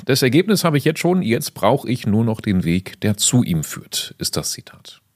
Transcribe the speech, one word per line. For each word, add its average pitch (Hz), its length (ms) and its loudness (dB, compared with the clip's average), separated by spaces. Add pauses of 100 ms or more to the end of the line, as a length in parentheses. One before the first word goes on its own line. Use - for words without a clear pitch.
„Das 135 160 2
Ergebnis 160 420 2
habe 156 140 4
ich - 80 0
jetzt 156 140 0
schon, 180 220 2
jetzt - 320 -2
brauche 117 360 0
ich 123 180 -4
nur 110 160 2
noch 113 160 -2
den 92 240 0
Weg, 87 380 -2
der 104 160 0
zu - 260 2
ihm 82 220 -2
führt“, - 540 -10
ist - 180 -6
das 76 140 -6
Zitat. - 500 -16 (140)